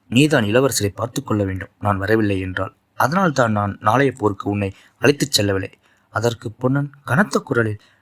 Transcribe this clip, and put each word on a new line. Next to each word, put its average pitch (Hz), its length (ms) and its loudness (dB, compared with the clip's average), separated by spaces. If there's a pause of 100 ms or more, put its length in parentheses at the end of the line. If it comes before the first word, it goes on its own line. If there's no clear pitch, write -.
நீதான் 139 340 4
இளவரசரை 113 520 2
பார்த்து 113 280 -6
கொள்ள 104 200 0
வேண்டும். 95 260 -6 (100)
நான் 104 180 0
வரவில்லை 101 420 0
என்றால், 95 340 -6 (220)
அதனால்தான் 135 560 2
நான் 101 280 -2
நாளைய 123 320 2
போருக்கு 104 380 -2
உன்னை 101 240 -2 (260)
அழைத்துச் 139 320 2
செல்லவில்லை. 101 400 0 (380)
அதற்கு 113 420 -4
பொன்னன் 139 400 -2 (140)
கனத்த 196 340 0
குரலில், 113 400 -2 (220)